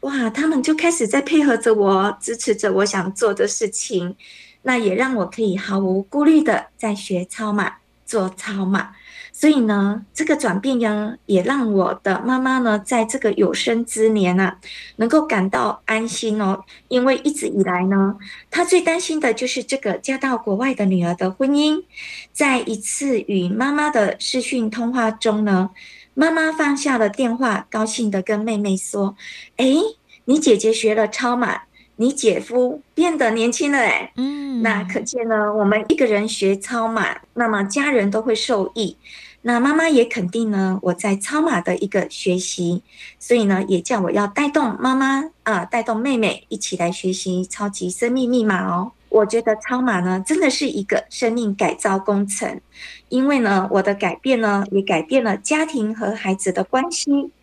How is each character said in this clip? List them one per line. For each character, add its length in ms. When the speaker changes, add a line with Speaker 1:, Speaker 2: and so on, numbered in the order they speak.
Speaker 1:
哇， 280
他 200
们 120
就 140
开 160
始 160
在 160
配 220
合 120
着 160
我， 480
支 160
持 200
着 160
我 120
想 280
做 200
的 140
事 220
情， 480
那 140
也 200
让 180
我 120
可 160
以 140
毫 220
无 240
顾 220
虑 180
的 240
在 160
学 320
超 280
码、 220
做 320
超 280
码。 260
所 180
以 100
呢， 540
这 100
个 100
转 240
变 220
呀， 340
也 160
让 280
我 320
的 220
妈 140
妈 200
呢， 200
在 260
这 140
个 140
有 200
生 320
之 240
年 320
啊， 180
能 100
够 140
感 300
到 340
安 240
心 320
哦。 240
因 160
为 140
一 120
直 160
以 160
来 220
呢， 320
她 140
最 160
担 180
心 220
的 140
就 120
是 160
这 140
个 220
嫁 180
到 220
国 160
外 200
的 120
女 180
儿 100
的 160
婚 200
姻。 340
在 280
一 160
次 440
与 280
妈 240
妈 180
的 280
视 220
讯 300
通 200
话 200
中 340
呢， 240
妈 160
妈 200
放 240
下 220
了 140
电 260
话， 340
高 140
兴 260
地 120
跟 180
妹 160
妹 180
说 420
：“诶， 200
你 140
姐 180
姐 160
学 220
了 120
超 300
码， 240
你 140
姐 300
夫 400
变 240
得 140
年 200
轻 180
了 60
诶。” 400
Speaker 2:
嗯。 460
Speaker 1:
那 220
可 160
见 280
呢， 240
我 100
们 280
一 40
个 120
人 200
学 300
超 320
码， 300
那 120
么 180
家 280
人 180
都 120
会 120
受 400
益。 220
那 180
妈 120
妈 160
也 160
肯 240
定 220
呢， 320
我 100
在 220
超 260
码 200
的 160
一 100
个 240
学 260
习， 460
所 160
以 80
呢， 240
也 120
叫 200
我 100
要 160
带 220
动 320
妈 160
妈， 260
呃， 220
带 180
动 120
妹 200
妹 320
一 80
起 200
来 140
学 220
习 340
超 220
级 200
生 220
命 180
密 140
码 240
哦。 240
我 160
觉 160
得 160
超 240
码 200
呢， 260
真 140
的 100
是 180
一 140
个 280
生 220
命 220
改 200
造 220
工 300
程， 340
因 200
为 100
呢， 320
我 100
的 140
改 220
变 240
呢， 320
也 100
改 180
变 220
了 140
家 280
庭 300
和 180
孩 220
子 160
的 140
关 260
系。 400